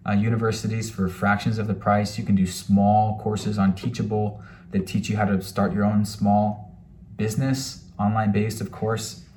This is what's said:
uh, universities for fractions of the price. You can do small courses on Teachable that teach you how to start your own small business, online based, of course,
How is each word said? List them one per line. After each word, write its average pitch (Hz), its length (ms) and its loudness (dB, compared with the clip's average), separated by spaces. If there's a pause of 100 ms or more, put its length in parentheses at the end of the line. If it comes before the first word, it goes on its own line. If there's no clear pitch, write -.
uh, 101 40 -2
universities 110 800 0
for 92 180 -2
fractions 104 500 0
of 104 100 -2
the 101 60 -2
price. 104 440 0
You 113 60 -6
can 101 120 4
do 92 100 4
small 107 720 2
courses 104 380 -2
on 98 180 4
Teachable 107 680 -4 (300)
that 95 160 0
teach 104 220 -2
you 104 80 0
how 104 80 2
to 95 160 2
start 98 320 -2
your 101 120 2
own 104 200 2
small 104 720 0 (380)
business, 131 680 -2 (140)
online 107 320 2
based, 104 280 0
of 98 120 -6
course, - 540 -4 (120)